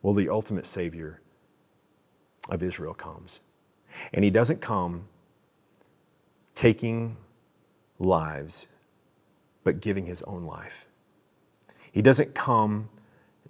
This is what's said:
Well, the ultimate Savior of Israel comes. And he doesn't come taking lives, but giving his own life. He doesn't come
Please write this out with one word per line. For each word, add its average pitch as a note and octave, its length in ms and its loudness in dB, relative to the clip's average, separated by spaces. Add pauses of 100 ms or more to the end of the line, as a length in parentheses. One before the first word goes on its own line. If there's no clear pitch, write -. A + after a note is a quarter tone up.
Well, G2 100 2
the G2+ 160 2
ultimate G#2 380 -2
Savior E2 540 -6 (1300)
of E2+ 120 -4
Israel F2 300 -6
comes. E2 480 -16 (720)
And G2+ 120 4
he G#2 60 6
doesn't A#2 300 4
come F2+ 480 -6 (1500)
taking A2+ 600 2 (840)
lives, D#2 680 0 (960)
but E2 160 0
giving G2 240 -4
his F2 200 -10
own F2+ 200 -10
life. - 420 -14 (1040)
He G#2 120 0
doesn't C3 320 6
come G#2+ 560 0 (600)